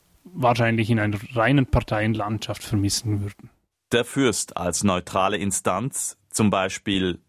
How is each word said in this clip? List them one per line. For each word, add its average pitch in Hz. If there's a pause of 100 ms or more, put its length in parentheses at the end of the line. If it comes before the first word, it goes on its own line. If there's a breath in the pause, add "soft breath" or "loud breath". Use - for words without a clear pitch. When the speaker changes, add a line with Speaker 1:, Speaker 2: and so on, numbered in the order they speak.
(240)
Speaker 1:
wahrscheinlich 117
in 113
einer 104 (160)
reinen 123
Parteienlandschaft 107
vermissen 101
würden. - (420)
Speaker 2:
Der 117
Fürst -
als 87
neutrale 95
Instanz, 101 (100)
zum 107
Beispiel 95